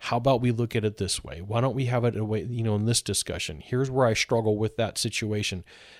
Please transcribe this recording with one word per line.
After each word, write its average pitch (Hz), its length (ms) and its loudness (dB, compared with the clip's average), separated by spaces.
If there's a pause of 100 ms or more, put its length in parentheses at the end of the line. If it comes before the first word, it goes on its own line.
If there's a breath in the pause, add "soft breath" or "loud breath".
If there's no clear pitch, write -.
How - 180 -2
about 123 240 4
we 123 100 4
look 117 240 -2
at 107 80 2
it 104 140 -2
this - 260 -4
way? 73 160 -12
Why 107 220 -2
don't 131 120 0
we 131 120 0
have 120 180 2
it 120 100 2
a 107 100 -2
way, 107 200 -2
you 117 180 -4
know, 107 140 2
in 104 80 0
this 117 160 2
discussion? - 600 -4
Here's 131 300 -2
where 131 160 4
I 113 60 4
struggle 107 440 2
with 107 200 -2
that 110 220 -2
situation." 104 680 -2 (360 loud breath)